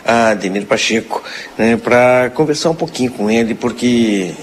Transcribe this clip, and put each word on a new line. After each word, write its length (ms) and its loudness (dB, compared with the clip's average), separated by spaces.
a 240 4
Ademir 380 -2
Pacheco, 560 -2
né, 180 2
pra 600 2
conversar 340 0
um 60 0
pouquinho 340 -4
com 220 -2
ele, 240 2
porque 720 0